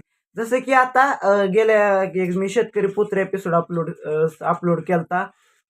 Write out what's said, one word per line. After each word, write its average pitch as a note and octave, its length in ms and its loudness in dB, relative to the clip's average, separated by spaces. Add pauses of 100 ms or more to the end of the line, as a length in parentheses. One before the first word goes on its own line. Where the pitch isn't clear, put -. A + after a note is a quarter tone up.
(380)
जसं A3+ 220 -2
की B3+ 140 -2
आता, B3+ 380 4
अ, G3+ 340 2
गेल्या G#3 580 2
एक F3+ 340 -2
मी G3 120 -2
शेतकरी G#3 380 0
पुत्र G3+ 300 -2
एपिसोड F#3+ 360 -2
अपलोड, E3 360 -2 (160)
अ, D#3 200 0 (160)
अपलोड E3+ 400 -2
केलता, F3+ 460 -2 (420)